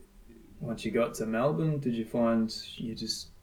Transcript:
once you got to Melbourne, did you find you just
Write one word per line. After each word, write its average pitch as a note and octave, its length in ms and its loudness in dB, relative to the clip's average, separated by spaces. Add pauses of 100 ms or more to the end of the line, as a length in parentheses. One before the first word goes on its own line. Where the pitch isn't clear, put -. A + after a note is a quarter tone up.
(600)
once A2+ 240 -6
you A2+ 80 -2
got A#2 220 2
to A2 120 -4
Melbourne, D3+ 540 2
did B2 140 0
you A2+ 100 0
find A2+ 500 2 (220)
you A2+ 180 -6
just - 340 -6 (140)